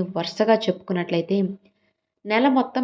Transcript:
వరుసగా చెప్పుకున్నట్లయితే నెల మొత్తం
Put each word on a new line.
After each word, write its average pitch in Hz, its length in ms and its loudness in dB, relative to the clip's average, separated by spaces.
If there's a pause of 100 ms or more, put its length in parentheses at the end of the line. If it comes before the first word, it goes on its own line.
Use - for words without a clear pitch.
(120)
వరుసగా 214 460 2
చెప్పుకున్నట్లయితే 180 800 -2 (880)
నెల 226 240 2
మొత్తం 254 340 0